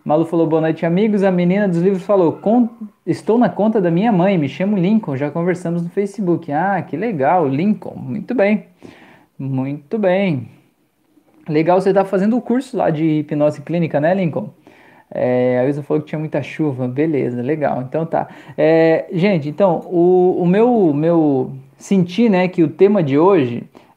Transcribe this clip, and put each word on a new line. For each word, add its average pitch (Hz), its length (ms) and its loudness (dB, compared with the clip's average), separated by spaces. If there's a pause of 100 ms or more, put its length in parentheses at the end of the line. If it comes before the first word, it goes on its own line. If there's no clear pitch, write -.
Malu 156 200 2
falou 165 220 0
boa 160 140 2
noite, 160 240 -2
amigos. 196 380 0
A 196 80 2
menina 180 360 2
dos 170 120 0
livros 180 240 0
falou, 185 300 2
"Com-, 233 360 0 (360)
estou 202 320 -2
na 233 120 2
conta 220 320 0
da 175 100 0
minha 208 220 0
mãe, 190 240 2
me 147 100 0
chamo 196 300 -2
Lincoln, 180 400 0
já 147 120 -4
conversamos 170 540 -4
no 170 60 -8
Facebook." 196 640 -4
Ah, 175 320 -2
que - 120 -10
legal, 170 500 0
Lincoln, 151 520 -2
muito 127 360 -8
bem, 208 340 0 (720)
muito 135 600 -6
bem. 180 500 0 (1000)
Legal, 160 320 2
você 190 100 2
tá 190 140 2
fazendo 202 320 0
o 233 40 -4
curso 240 360 -4
lá - 120 0
de 156 140 -2
hipnose 151 580 0
clínica, 160 380 -2
né, 160 140 2
Lincoln? 160 400 -4 (580)
É, 127 480 0
a 123 60 0
Ilza 143 160 -2
falou 151 220 -4
que - 60 -20
tinha 160 100 -6
muita 151 240 -4
chuva, 131 440 -4
beleza, 127 540 -2
legal, 143 400 -2
então 156 240 -4
tá. - 220 -4 (280)
É, 160 560 2
gente, 170 380 0
então, 165 380 2
o, 180 520 4
o 180 60 0
meu, 202 480 4
meu 147 580 2 (260)
sentir, 196 520 0
né, 185 180 2
que 180 140 0
o 160 60 4
tema 196 340 4
de 139 160 0
hoje, 151 460 2 (340)